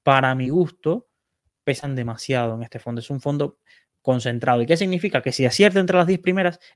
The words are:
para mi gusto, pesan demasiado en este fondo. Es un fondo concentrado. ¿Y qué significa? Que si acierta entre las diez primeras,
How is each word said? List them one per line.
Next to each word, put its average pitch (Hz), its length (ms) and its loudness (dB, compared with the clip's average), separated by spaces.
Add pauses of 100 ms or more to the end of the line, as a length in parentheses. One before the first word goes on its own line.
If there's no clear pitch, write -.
para 135 320 4
mi 127 160 -4
gusto, 175 580 -2 (560)
pesan 139 320 -4
demasiado 117 580 -4
en 113 80 -8
este 113 160 -14
fondo. 117 220 -8
Es - 80 -12
un 139 140 -6
fondo 143 360 -4 (440)
concentrado. 120 580 0
¿Y 117 60 0
qué 165 100 4
significa? 185 460 0
Que 127 100 -4
si 131 140 0
acierta 196 340 4
entre 180 160 2
las 175 100 4
diez 180 140 0
primeras, 180 400 0 (160)